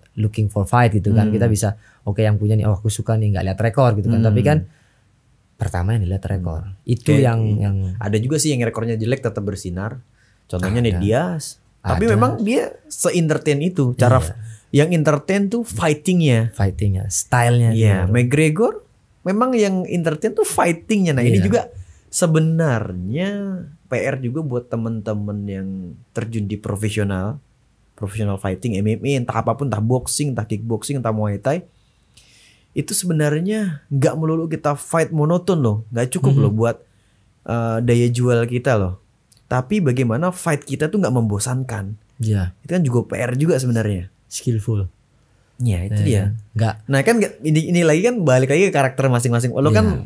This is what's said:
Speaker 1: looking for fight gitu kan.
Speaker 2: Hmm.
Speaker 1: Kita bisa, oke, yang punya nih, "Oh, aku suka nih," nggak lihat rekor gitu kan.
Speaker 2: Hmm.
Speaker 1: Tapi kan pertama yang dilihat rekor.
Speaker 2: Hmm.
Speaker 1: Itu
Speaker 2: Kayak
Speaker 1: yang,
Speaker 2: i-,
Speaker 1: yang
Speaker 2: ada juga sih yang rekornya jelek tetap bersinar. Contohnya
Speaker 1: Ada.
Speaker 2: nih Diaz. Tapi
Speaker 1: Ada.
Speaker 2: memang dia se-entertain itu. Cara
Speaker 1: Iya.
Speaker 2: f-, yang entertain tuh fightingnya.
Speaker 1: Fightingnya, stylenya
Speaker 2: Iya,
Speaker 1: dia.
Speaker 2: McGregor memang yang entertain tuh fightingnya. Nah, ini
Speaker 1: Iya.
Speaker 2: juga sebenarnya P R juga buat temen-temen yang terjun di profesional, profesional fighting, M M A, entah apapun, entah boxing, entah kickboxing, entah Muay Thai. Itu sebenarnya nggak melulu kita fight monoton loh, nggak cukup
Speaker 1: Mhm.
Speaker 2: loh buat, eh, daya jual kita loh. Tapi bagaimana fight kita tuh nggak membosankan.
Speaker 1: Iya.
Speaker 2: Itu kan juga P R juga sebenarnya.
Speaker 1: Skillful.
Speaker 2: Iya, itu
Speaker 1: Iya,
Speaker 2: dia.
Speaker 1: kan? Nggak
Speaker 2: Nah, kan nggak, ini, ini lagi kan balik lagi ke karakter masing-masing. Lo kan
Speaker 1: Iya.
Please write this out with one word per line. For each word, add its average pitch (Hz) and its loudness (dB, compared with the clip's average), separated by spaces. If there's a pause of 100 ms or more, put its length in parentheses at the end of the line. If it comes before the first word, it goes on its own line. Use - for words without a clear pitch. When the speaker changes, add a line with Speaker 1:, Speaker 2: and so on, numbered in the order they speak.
(160)
Speaker 1:
looking 107 0
for 101 -2
fight 120 4
gitu 101 0
kan. 107 4
Speaker 2:
Hmm. 107 0
Speaker 1:
Kita 113 2
bisa, 104 0 (300)
oke, 104 -2
yang 107 2
punya 104 0
nih, 107 2
"Oh, 107 2
aku 95 -8
suka 110 -2
nih," 110 0
nggak 92 -2
lihat 95 -2
rekor 117 2
gitu 104 -2
kan. 117 2
Speaker 2:
Hmm. 110 4
Speaker 1:
Tapi 113 4
kan 151 4 (1000)
pertama 95 -2
yang 107 0
dilihat 95 -2
rekor. 87 -4
Speaker 2:
Hmm. 98 -14
Speaker 1:
Itu 123 0
Speaker 2:
Kayak 139 6
Speaker 1:
yang, 117 2
Speaker 2:
i-, 107 0
Speaker 1:
yang 101 0 (220)
Speaker 2:
ada 104 -2
juga 135 -2
sih 151 0
yang 123 0
rekornya 113 -2
jelek 113 -2
tetap 107 -4
bersinar. 98 -8 (440)
Contohnya 92 -2
Speaker 1:
Ada. 117 2
Speaker 2:
nih 101 2
Diaz. 147 0 (360)
Tapi 123 -2
Speaker 1:
Ada. 226 4
Speaker 2:
memang 220 4
dia 233 2 (220)
se-entertain 151 0
itu. 147 0
Cara 127 4
Speaker 1:
Iya. - 0
Speaker 2:
f-, - -6 (340)
yang 147 4
entertain 160 2
tuh 233 -2
fightingnya. 151 2
Speaker 1:
Fightingnya, 98 -2
stylenya 120 2
Speaker 2:
Iya, 104 4
Speaker 1:
dia. 92 0
Speaker 2:
McGregor 151 2 (400)
memang 233 0
yang 190 2
entertain 165 -2
tuh 440 0
fightingnya. 175 0
Nah, 127 2
ini 117 4
Speaker 1:
Iya. - 2
Speaker 2:
juga - 2 (520)
sebenarnya 156 0 (540)
P - -16
R 120 -2
juga 127 -6
buat 123 -6
temen-temen 107 -6
yang 98 -6 (440)
terjun 110 -6
di 101 -4
profesional, 104 -4 (560)
profesional 101 -4
fighting, 98 -4
M 101 0
M 110 0
A, 135 -2
entah 120 -4
apapun, 113 -2
entah 107 -2
boxing, 127 -2
entah 110 -4
kickboxing, 110 -4
entah 117 -4
Muay 107 -2
Thai. 147 -2 (1080)
Itu - -6
sebenarnya 170 0
nggak 139 2
melulu 160 -2
kita 151 -2
fight 160 -2
monoton 170 0
loh, 113 2 (120)
nggak 117 -2
cukup 135 2
Speaker 1:
Mhm. 135 4
Speaker 2:
loh 104 4
buat, 113 0 (680)
eh, 113 -2
daya 120 4
jual 120 2
kita 123 0
loh. 92 0 (520)
Tapi 127 -2
bagaimana 131 0
fight 165 -2
kita 135 -4
tuh 196 -2
nggak 180 2
membosankan. 113 -2 (240)
Speaker 1:
Iya. 101 0
Speaker 2:
Itu - -12
kan 180 2
juga 120 2
P - -10
R 120 -2
juga 156 2
sebenarnya. 110 -2 (180)
Speaker 1:
Skillful. 107 -2 (720)
Speaker 2:
Iya, 107 0
itu 104 -4
Speaker 1:
Iya, 104 2
Speaker 2:
dia. 104 2
Speaker 1:
kan? 98 0 (220)
Nggak 107 0 (140)
Speaker 2:
Nah, 139 2
kan 214 2
nggak, 202 0 (120)
ini, 151 2
ini 175 2
lagi 156 4
kan 247 2
balik 131 4
lagi 160 4
ke 185 0
karakter 131 0
masing-masing. 120 2
Lo 143 2
kan - 4
Speaker 1:
Iya. 80 0